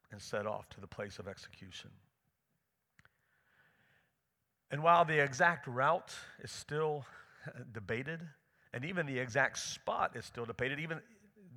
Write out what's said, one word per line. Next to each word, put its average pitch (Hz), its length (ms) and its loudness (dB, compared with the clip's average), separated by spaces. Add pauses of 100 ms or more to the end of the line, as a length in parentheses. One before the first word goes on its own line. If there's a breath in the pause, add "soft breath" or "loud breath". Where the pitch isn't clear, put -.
(120)
and 104 100 -14
set 104 240 -4
off 104 240 -6
to - 120 -18
the 98 60 -12
place 104 320 -8
of 101 80 -10
execution. - 640 -14 (2750 soft breath)
And 147 140 -2
while 170 220 10
the 156 180 6
exact 165 440 4
route 139 460 2 (300)
is - 80 -10
still 151 540 -2 (320 loud breath)
<laughs> 127 360 -12
debated, 120 460 -4 (540 soft breath)
and 123 120 -4
even 175 200 0
the 135 140 -2
exact 127 400 2
spot - 560 -2
is 117 100 -8
still 120 200 -8
debated, 127 340 -2
even 160 200 -6 (580)